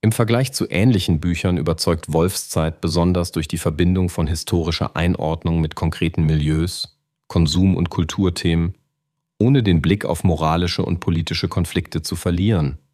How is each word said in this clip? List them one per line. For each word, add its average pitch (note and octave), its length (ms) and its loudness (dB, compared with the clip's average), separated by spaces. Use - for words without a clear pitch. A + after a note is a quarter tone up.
Im A2+ 120 2
Vergleich A#2 400 0
zu - 180 -4
ähnlichen F#2 500 2
Büchern F2 380 0
überzeugt D#2+ 540 -2
Wolfszeit E2 680 0
besonders F2 520 0
durch D#2 160 -4
die D#2+ 100 -6
Verbindung F2 500 2
von E2+ 180 -2
historischer E2 720 -2
Einordnung E2 640 0
mit D#2 140 -2
konkreten E2 500 -2
Milieus, D#2 720 -2
Konsum- F2 480 2
und E2+ 140 -2
Kulturthemen, E2+ 840 0
ohne B2+ 240 4
den F2 200 4
Blick F#2 240 2
auf - 180 -4
moralische E2 600 0
und E2+ 160 -2
politische E2+ 480 -2
Konflikte E2+ 520 -2
zu - 160 -6
verlieren. E2+ 600 0